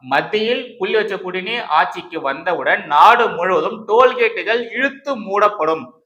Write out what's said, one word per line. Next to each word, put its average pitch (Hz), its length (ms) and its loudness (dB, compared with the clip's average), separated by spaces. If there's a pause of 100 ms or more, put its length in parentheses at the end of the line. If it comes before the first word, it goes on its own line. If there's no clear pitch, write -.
(120)
மத்தியில் 214 480 0 (180)
புள்ளி 214 200 -2
வச்ச 202 240 -2
கூட்டணி 185 320 -8 (240)
ஆட்சிக்கு 175 480 -4
வந்தவுடன் 165 560 -2 (100)
நாடு 220 320 6 (120)
முழுவதும் 185 420 -2 (120)
டோல்கேட்டுகள் 226 720 2 (160)
இழுத்து 269 360 -4 (140)
மூடப்படும். 190 580 0 (220)